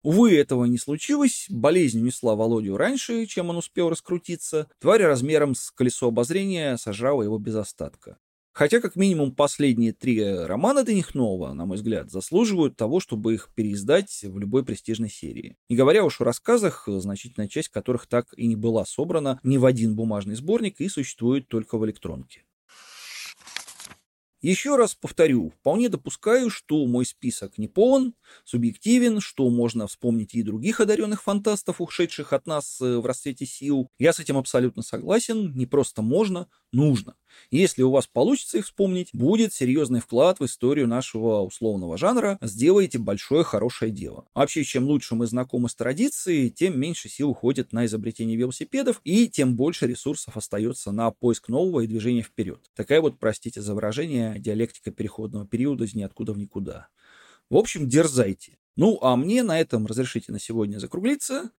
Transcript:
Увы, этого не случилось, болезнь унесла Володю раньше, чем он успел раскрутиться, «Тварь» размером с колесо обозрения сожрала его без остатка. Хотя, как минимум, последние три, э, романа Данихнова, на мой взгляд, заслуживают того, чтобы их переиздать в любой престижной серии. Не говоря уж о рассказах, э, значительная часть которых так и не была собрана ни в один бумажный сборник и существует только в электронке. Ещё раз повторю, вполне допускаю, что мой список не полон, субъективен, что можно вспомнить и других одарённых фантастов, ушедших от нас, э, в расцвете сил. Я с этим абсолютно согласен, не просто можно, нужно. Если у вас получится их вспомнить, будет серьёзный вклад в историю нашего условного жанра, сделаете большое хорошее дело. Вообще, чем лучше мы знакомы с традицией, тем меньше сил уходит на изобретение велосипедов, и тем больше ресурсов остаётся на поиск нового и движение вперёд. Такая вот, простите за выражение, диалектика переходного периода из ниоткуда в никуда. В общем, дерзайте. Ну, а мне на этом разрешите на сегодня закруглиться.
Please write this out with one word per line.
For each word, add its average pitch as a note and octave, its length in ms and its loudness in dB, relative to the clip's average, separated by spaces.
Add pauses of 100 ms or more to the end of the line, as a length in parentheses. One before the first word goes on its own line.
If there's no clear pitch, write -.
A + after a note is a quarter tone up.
Увы, F#3+ 340 8
этого B2+ 300 4
не A#2+ 140 2
случилось, C4+ 680 0
болезнь C3+ 540 2
унесла A#2 340 0
Володю A2 400 0
раньше, A3+ 520 -2
чем F3 240 -4
он E3+ 60 -4
успел E3+ 340 -2
раскрутиться, E3 760 -6 (120)
«Тварь» G3 240 6
размером D3 500 4
с - 160 -8
колесо B2 380 0
обозрения D3+ 680 0
сожрала A#2 460 -2
его G#2+ 160 -2
без G#2+ 160 -6
остатка. - 640 -8 (340)
Хотя, A#3 300 4
как F3 160 -6
минимум, E3 360 2
последние B2 600 2
три, A#2+ 260 0
э, G2 260 -2
романа A3 380 2
Данихнова, A2+ 720 -2
на D#2 120 -8
мой F#2+ 120 -4
взгляд, G#2+ 340 -4
заслуживают E3+ 640 0
того, B2+ 240 0
чтобы A2+ 360 -2
их - 200 -12
переиздать A2 680 0
в G2 140 -12
любой G#2+ 280 -2
престижной A2 440 -6
серии. - 460 -14 (140)
Не A#2+ 80 0
говоря E3+ 260 6
уж - 160 -2
о A#2+ 60 0
рассказах, G3+ 600 0
э, G2 120 -4
значительная G2+ 480 -8
часть - 220 -6
которых - 380 -4
так A#2+ 280 -2
и A#2 120 -2
не A2 100 2
была A2 280 0
собрана D3+ 580 -4
ни C3+ 140 2
в B2+ 80 4
один A2+ 300 4
бумажный G#2+ 400 -4
сборник F#3+ 460 -2
и F#3+ 80 -4
существует C3 580 -2
только A2+ 300 -4
в A2 80 0
электронке. D#2+ 580 -10 (2000)
Ещё C4 360 2
раз A3+ 180 4
повторю, C3+ 640 2
вполне G#3+ 300 2
допускаю, A3+ 600 0
что D3+ 360 0
мой B2 200 2
список - 520 -8
не G#2+ 100 -4
полон, B3+ 460 4 (320)
субъективен, G#3+ 720 2
что C3 300 0
можно A#2 360 0
вспомнить A2+ 480 -2
и A#2 100 -2
других A2 360 -4
одарённых G#3 440 0
фантастов, G3+ 580 -2
ушедших E3 500 -4
от C3+ 160 -2
нас, D3+ 340 -6
э, B2 180 0
в A2 60 -6
расцвете B2+ 400 -6
сил. C3+ 440 -2 (100)
Я D#3+ 140 6
с - 60 -4
этим - 180 -2
абсолютно B2+ 440 0
согласен, G#3 760 -2
не B2 80 -2
просто B2+ 360 0
можно, F3 460 0 (240)
нужно. B2+ 440 2 (360)
Если C#3+ 320 2
у C3 80 4
вас C3 160 4
получится G#3+ 520 0
их G#3 60 -4
вспомнить, F#3 460 -2
будет G#3+ 420 2
серьёзный B2+ 460 0
вклад D3 400 2
в C#3 60 -2
историю C3+ 420 0
нашего A2+ 540 0
условного F#2 560 -4
жанра, G3+ 440 0
сделаете C#3 560 2
большое A2+ 460 0
хорошее A2+ 480 -2
дело. F#2+ 420 -12
Вообще, C#3+ 300 0
чем C3 220 -2
лучше C#3+ 300 0
мы A#2 120 0
знакомы B2 400 -2
с - 80 -8
традицией, D3 760 0
тем D#3+ 300 0
меньше D3 300 -6
сил C#3+ 220 -2
уходит C3 420 -2
на A#2 120 0
изобретение A2+ 520 -4
велосипедов, G#3+ 640 -2
и G#3+ 240 4
тем B2+ 300 0
больше D3 280 0
ресурсов C3+ 520 -6
остаётся G#2 540 -6
на A2+ 200 0
поиск - 380 -2
нового D#3 320 0
и A2+ 60 -2
движение A2+ 360 0
вперёд. - 380 -8 (120)
Такая C#3+ 280 2
вот, D3 180 0
простите A2 420 -4
за G2+ 140 -6
выражение, A2+ 640 -2
диалектика G#2+ 540 -4
переходного G#2+ 560 -8
периода B2 380 -2
из G2+ 100 -12
ниоткуда G#2 380 -8
в G2+ 40 -6
никуда. G2+ 520 -10 (600)
В C3 80 4
общем, E3 320 0
дерзайте. B2+ 680 0 (180)
Ну, G3 260 4
а B2+ 140 4
мне F#3+ 260 2
на E3 180 0
этом A2+ 280 0
разрешите A#2 440 -4
на G#2 80 -8
сегодня G#2+ 380 -4
закруглиться. B3 840 -4